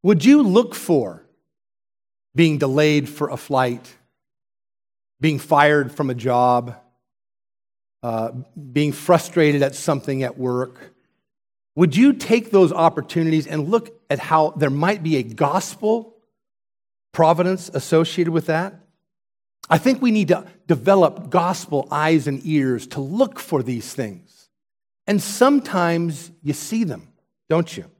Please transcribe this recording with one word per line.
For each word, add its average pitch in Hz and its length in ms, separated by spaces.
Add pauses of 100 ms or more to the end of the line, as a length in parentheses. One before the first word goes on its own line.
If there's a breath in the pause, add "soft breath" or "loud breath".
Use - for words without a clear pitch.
Would 170 200
you 285 180
look 220 340
for 120 480 (1120)
being 156 220
delayed 147 500
for - 220
a 135 60
flight, 127 600 (1200)
being 147 220
fired 147 520
from 139 180
a 127 40
job, 123 640 (1300)
uh, 113 260 (420)
being 147 200
frustrated 151 680
at 139 120
something 139 480
at 123 160
work? 127 560 (800)
Would 156 220
you 262 160
take 233 400
those 185 180
opportunities 160 800
and 156 220
look 226 280 (100)
at 143 120
how 156 300
there 143 200
might 165 320
be 156 140
a 123 80
gospel 185 920 (1000)
providence 175 580
associated 165 640
with 165 140
that? 170 360 (880)
I 156 80
think 262 240
we 247 80
need 214 180
to 170 180 (200 loud breath)
develop 165 640
gospel 170 600
eyes 151 360
and 139 180
ears 135 440
to - 120
look 180 380
for 139 240
these 117 320
things. 104 560 (560)
And 202 160
sometimes 170 1080 (120)
you 143 100
see 226 320
them, 120 240 (400)
don't 165 260
you? 85 120 (140)